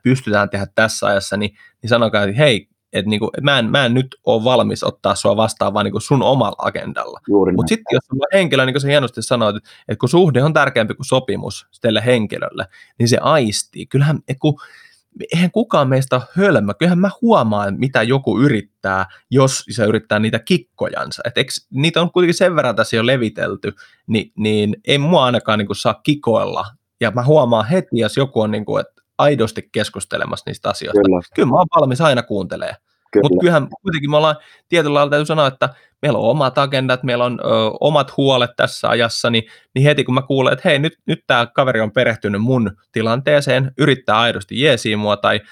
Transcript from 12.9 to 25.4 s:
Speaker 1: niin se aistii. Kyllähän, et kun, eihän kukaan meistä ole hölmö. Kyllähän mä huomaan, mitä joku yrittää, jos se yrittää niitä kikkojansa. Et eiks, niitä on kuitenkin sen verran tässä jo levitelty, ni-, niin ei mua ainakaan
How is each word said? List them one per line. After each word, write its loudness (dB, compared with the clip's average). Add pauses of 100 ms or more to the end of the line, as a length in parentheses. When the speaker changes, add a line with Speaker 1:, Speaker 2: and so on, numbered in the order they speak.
Speaker 1:
niin 2
se 2
aistii. -2
Kyllähän, 0
et -6
kun, 0 (800)
eihän 0
kukaan 0
meistä 0
ole -2 (120)
hölmö. 2
Kyllähän 2
mä 2 (120)
huomaan, 2
mitä 0
joku 0
yrittää, 0 (260)
jos 2
se -2
yrittää 0
niitä -2
kikkojansa. -4
Et -8
eiks, -4
niitä 0
on 0
kuitenkin 2
sen 0
verran 0
tässä -2
jo 0
levitelty, -2 (340)
ni-, -2
niin 0 (100)
ei 2
mua 2
ainakaan 0